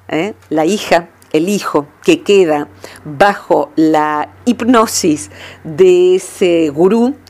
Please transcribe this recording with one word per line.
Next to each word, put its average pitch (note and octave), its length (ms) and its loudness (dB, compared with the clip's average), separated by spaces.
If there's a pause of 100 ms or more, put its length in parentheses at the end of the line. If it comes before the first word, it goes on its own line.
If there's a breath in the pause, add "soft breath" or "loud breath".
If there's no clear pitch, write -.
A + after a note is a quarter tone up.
eh, F3+ 260 -6 (140)
la D#3 180 0
hija, F3 440 0 (220)
el D#3+ 160 0
hijo E3 380 -2 (160)
que E3 200 2
queda D#3+ 460 2 (360 loud breath)
bajo D#3 720 0
la D3+ 580 0 (100)
hipnosis A3 880 0 (340 loud breath)
de F3+ 520 2
ese E3+ 540 -2
gurú A3 440 0 (160)